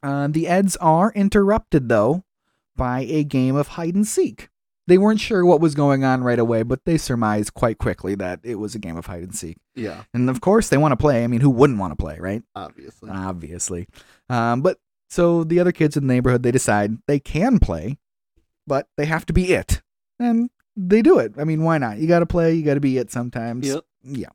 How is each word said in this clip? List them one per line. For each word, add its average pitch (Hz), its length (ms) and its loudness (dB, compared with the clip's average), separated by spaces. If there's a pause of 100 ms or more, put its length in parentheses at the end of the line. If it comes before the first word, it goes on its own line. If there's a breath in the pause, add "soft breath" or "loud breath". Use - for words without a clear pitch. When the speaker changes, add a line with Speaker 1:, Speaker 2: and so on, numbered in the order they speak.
Speaker 1:
Uh, 139 260 -4
the 160 200 -2
Eds 185 300 2
are 175 360 2
interrupted, 196 760 2
though, 120 340 2 (540)
by 127 240 -2
a 151 240 -2
game 131 320 0
of 147 120 -2
hide 170 260 -6
and 214 120 2
seek. - 400 -2 (400)
They 180 100 6
weren't 208 220 4
sure 190 240 0
what 170 160 6
was 156 160 2
going 139 300 2
on 131 180 0
right 120 160 0
away, 113 240 2
but 127 220 -4
they 170 120 0
surmised 107 560 -2
quite 117 260 -2
quickly 95 360 -4
that 90 280 -8
it 117 120 -8
was 104 180 -8
a 110 60 -10
game 87 160 -10
of 85 120 -12
hide 87 160 -12
and 92 120 -14
seek. 82 220 -12 (180)
Speaker 2:
Yeah. 104 280 -10 (100)
Speaker 1:
And 123 160 0
of 123 100 -4
course 208 300 2
they 135 80 4
wanna 147 180 2
play. 120 300 0
I - 20 -2
mean, 120 140 0
who 143 80 6
wouldn't 127 300 4
wanna 87 180 -6
play, 80 240 -8
right? 98 200 -6 (140)
Speaker 2:
Obviously. - 540 -18
Speaker 1:
Obviously. 90 760 -10 (420 soft breath)
Um, 120 320 -2
but 185 180 0 (300)
so 170 340 2
the 165 160 0
other 180 140 2
kids 151 240 0
in 139 100 -2
the 127 60 2
neighborhood, 123 300 2
they 123 80 2
decide 110 540 0
they 143 140 0
can 196 400 0
play, 90 380 0 (680)
but 139 220 -4 (100)
they 151 80 -2
have 160 200 -4
to - 80 -8
be 180 200 2
it. - 280 -2 (380)
And 240 300 0 (260)
they 202 260 2
do 320 180 6
it. 110 180 -2
I 143 80 -6
mean, 156 180 0
why 165 140 2
not? 113 220 -4
You 156 80 -2
gotta 170 180 4
play, 165 280 0
you 165 100 -2
gotta 143 180 2
be 131 160 0
it 117 140 -4
sometimes. 120 560 -8
Speaker 2:
Yep. 139 180 -4 (180)
Speaker 1:
Yeah. 127 320 -12